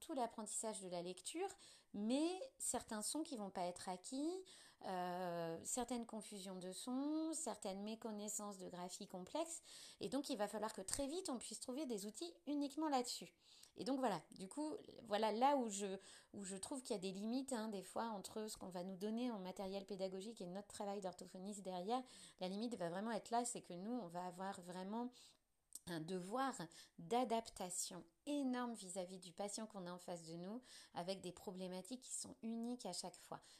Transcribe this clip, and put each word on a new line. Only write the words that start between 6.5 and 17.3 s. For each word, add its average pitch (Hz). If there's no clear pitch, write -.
de 185
sons, 294
certaines 196
méconnaissances 214
de 185
graphies 180
complexes. 294
Et 196
donc, 277
il 262
va 202
falloir 214
que 202
très 277
vite, 339
on 262
puisse -
trouver 269
des 208
outils 339
uniquement 294
là-dessus. 247
Et -
donc, 254
voilà. 202
Du 190
coup, 302
voilà 208
là 262
où 240
je, 196
où 202
je 190
trouve 254
qu'il 254
y 196
a -
des 190
limites, 233